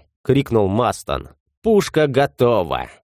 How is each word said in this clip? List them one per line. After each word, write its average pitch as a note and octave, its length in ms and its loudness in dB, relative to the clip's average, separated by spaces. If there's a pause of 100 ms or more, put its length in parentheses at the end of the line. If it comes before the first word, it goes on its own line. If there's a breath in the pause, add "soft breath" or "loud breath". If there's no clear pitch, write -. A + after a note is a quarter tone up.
(220)
крикнул A#2+ 460 0
Мастон. G2 640 -4 (320)
"Пушка F#3+ 440 2
готова!" A#2 800 0 (180)